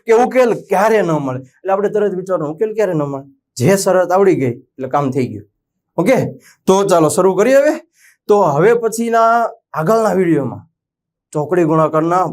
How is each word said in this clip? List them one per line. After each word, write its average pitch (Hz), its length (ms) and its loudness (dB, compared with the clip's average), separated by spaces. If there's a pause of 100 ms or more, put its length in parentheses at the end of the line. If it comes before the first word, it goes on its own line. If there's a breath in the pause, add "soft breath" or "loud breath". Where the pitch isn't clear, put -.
કે 226 80 2 (120)
ઉકેલ 233 280 2 (160)
ક્યારે 208 320 2
ન 170 100 -2
મળે. 135 280 -4
એટલે 180 340 -10
આપણે 202 160 -2
તરત 208 300 -2
વિચારવાનું, 170 360 -6
ઉકેલ 220 220 -4
ક્યારે 196 160 -2
ન 151 100 -2 (100)
મળે? 135 120 -10 (320)
જે 160 180 2
શરત 185 360 0
આવડી 190 300 2
ગઈ 123 120 -2 (200)
એટલે 131 200 -12
કામ 143 220 -2
થઈ 127 160 -2
ગયું. 98 160 -16 (500)
ઓકે? 202 200 2 (500 soft breath)
તો 190 80 4 (160)
ચાલો 160 240 4
શરૂ 185 240 2
કરીએ 254 220 2
હવે. 302 120 0 (540 soft breath)
તો 208 140 4
હવે 170 300 2 (120)
પછીના 226 480 0 (480)
આગળના 214 400 0
વીડિયોમાં 156 420 -2 (720)
ચોકડી 160 380 0
ગુણાકારના 160 600 0